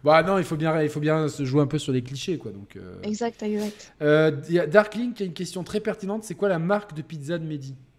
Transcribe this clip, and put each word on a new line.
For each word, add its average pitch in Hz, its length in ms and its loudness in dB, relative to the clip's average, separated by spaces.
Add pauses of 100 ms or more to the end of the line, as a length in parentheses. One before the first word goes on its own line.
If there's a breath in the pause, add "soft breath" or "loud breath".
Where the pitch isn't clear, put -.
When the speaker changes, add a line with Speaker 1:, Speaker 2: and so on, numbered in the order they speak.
Speaker 1:
Bah 160 200 8
non, 190 140 2
il 175 60 2
faut 165 140 -2
bien, 160 240 2
il 151 80 2
faut 151 100 -4
bien 156 300 2
se 139 160 -4
jouer 135 160 4
un 143 60 4
peu 156 120 -2
sur 139 140 -2
les 127 100 0
clichés, 139 340 -6
quoi, 113 140 -10
donc, 98 240 -16
euh. 92 260 -14
Speaker 2:
Exact, 220 400 -4
exact. 208 600 -6
Speaker 1:
Euh, 151 300 6 (180)
il 170 60 0
y 170 40 4
a - 80 0
Darkling 208 460 2
qui 202 100 -6
a - 20 -2
une 175 80 -6
question 180 300 -8
très 208 160 -6
pertinente. 208 460 -6
C'est 170 100 -10
quoi 202 140 0
la 170 100 2
marque 202 340 -2
de 151 80 -10
pizza 156 360 -8
de 165 80 -8
Mehdi ? 135 300 -10 (220)